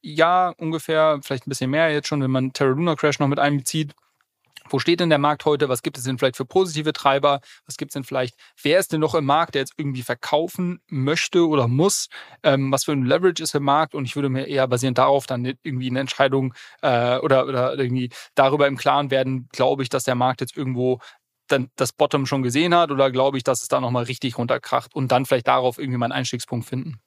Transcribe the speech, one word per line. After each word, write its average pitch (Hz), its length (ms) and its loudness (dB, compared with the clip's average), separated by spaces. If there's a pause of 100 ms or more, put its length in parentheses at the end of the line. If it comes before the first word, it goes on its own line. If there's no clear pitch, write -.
Jahr 170 540 2
ungefähr, 156 640 0
vielleicht - 240 -8
ein 147 40 -8
bisschen 131 200 -2
mehr 156 220 2
jetzt 147 160 -2
schon, 147 120 -2
wenn 131 120 0
man 131 200 0
Terra 135 180 2
Luna 156 260 0
Crash 147 240 0
noch 143 80 2
mit 139 100 0
einbezieht. 143 540 0 (760)
Wo 135 120 -2
steht 170 180 2
denn 175 120 0
der 147 100 6
Markt 147 240 0
heute? 147 240 2
Was 127 140 -2
gibt 151 140 -6
es 131 60 -12
denn 127 160 -4
vielleicht 131 180 0
für 135 80 -4
positive 156 480 -2
Treiber? 139 480 2 (260)
Was - 100 -14
gibt's - 180 -10
denn 139 80 -6
vielleicht? 131 320 -4 (260)
Wer 160 200 4
ist - 120 -4
denn 160 60 -2
noch 156 160 0
im 156 100 2
Markt, 151 300 0
der 135 80 0
jetzt 127 140 -10
irgendwie 139 260 -6
verkaufen 170 840 -4
möchte 160 580 0
oder 143 220 2
muss? 151 400 0 (340)
Ähm, 135 300 2
was 135 100 0
für - 80 -4
ein 135 140 0
Leverage 160 400 2
ist - 100 -6
im 143 80 0
Markt? 143 320 0
Und 143 100 -6
ich 123 120 -8
würde 139 120 -2
mir 131 200 -4
eher 135 180 0
basierend 123 320 0
darauf 139 300 2
dann 123 160 -4
irgendwie 127 460 -6
eine 127 100 -2
Entscheidung, 135 520 0 (280)
äh, 123 380 2
oder, 135 280 2
oder 131 320 -2
irgendwie 127 320 -2 (240)
darüber 139 320 4
im 139 100 0
Klaren 139 360 0
werden, 131 400 -2
glaube 135 320 0
ich, 123 40 -6
dass 135 140 -2
der 127 140 -2
Markt 127 240 0
jetzt 127 160 -8
irgendwo 127 420 -2 (480)
dann 131 300 0
das 127 160 -2
Bottom 143 340 0
schon 135 160 -2
gesehen 151 320 2
hat 170 160 4
oder 135 220 2
glaube 135 240 0
ich, 123 80 -6
dass 127 180 0
es - 60 -14
da 135 120 0
nochmal 123 220 -2
richtig 123 340 -6
runterkracht 127 600 -4
und 131 160 -2
dann 127 140 2
vielleicht 123 200 0
darauf 127 320 0
irgendwie 127 200 -6
meinen 120 120 -2
Einstiegspunkt 123 560 -6
finden? 131 400 -8